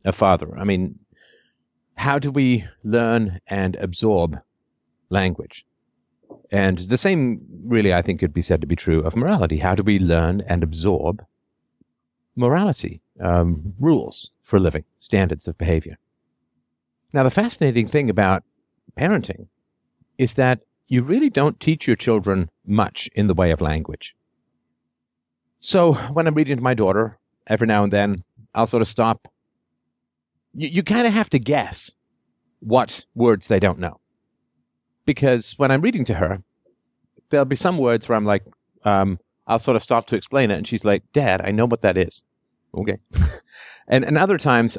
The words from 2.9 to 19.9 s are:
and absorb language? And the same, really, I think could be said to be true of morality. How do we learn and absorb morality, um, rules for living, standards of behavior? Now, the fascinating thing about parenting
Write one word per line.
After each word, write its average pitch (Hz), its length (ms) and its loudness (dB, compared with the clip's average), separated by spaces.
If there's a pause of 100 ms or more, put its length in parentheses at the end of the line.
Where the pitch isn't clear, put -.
and 95 300 -4
absorb 90 640 -2 (720)
language? 92 520 -4 (840)
And 95 280 2
the 95 200 -2
same, 143 440 0 (240)
really, 113 280 2
I 87 80 4
think 85 200 -4
could 82 120 -2
be 87 80 -2
said 82 200 0
to 78 60 -8
be 82 100 0
true 80 240 0
of 82 160 -4
morality. 123 400 0
How 92 180 0
do 101 80 -2
we 101 160 2
learn 85 480 2
and 87 160 0
absorb 82 580 -2 (1120)
morality, 135 640 -2 (180)
um, 87 600 0
rules 135 520 -2 (120)
for - 160 2
living, 78 240 0 (140)
standards 92 500 -2
of 85 100 -10
behavior? 80 400 -2 (1160)
Now, 135 100 2
the 131 80 2
fascinating 139 560 0
thing 139 220 0
about 95 340 2 (540)
parenting 120 500 -2 (720)